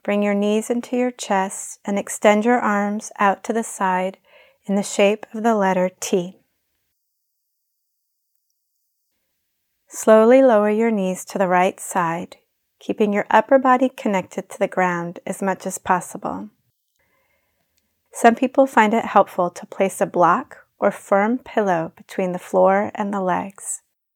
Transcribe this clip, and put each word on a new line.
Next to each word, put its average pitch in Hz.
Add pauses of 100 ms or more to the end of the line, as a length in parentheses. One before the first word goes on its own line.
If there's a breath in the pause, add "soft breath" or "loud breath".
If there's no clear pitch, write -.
bring 202
your 208
knees 208
into 240
your 247
chest -
and 202
extend 214
your 247
arms 208
out 196
to -
the 226
side 185 (480 soft breath)
in 196
the 202
shape 202
of 220
the 226
letter 185
T. 185 (3500)
Slowly 220
lower 214
your 220
knees 185
to -
the 190
right 180
side, 170 (420)
keeping 208
your 202
upper 220
body 254
connected 196
to -
the 190
ground 175
as -
much 190
as 190
possible. 190 (1600)
Some 233
people 262
find 214
it 226
helpful 190
to -
place -
a 196
block 180 (200)
or 202
firm 208
pillow 180
between -
the 175
floor 190
and 202
the 202
legs. 185 (340)